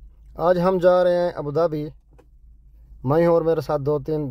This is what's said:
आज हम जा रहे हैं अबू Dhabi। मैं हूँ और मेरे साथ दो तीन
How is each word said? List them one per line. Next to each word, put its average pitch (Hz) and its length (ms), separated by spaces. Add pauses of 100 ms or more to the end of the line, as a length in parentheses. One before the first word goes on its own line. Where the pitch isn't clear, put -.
(400)
आज 175 180
हम 185 220
जा 180 100 (120)
रहे 180 120
हैं 175 200
अबू 147 180
Dhabi। 156 300 (1200)
मैं 156 220
हूँ 170 80
और 165 80
मेरे 160 200
साथ 151 180
दो 147 200
तीन 156 300